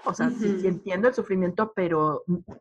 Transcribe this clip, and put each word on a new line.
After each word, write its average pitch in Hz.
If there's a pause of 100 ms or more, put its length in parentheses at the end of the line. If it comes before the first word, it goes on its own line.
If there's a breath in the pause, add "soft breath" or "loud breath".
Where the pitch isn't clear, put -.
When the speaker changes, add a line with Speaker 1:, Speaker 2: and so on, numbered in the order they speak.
Speaker 1:
o -
sea, 240
sí, -
sí 202
Speaker 2:
Ujú. -
Speaker 1:
entiendo 185
el 254
sufrimiento, 190
pero 156 (380)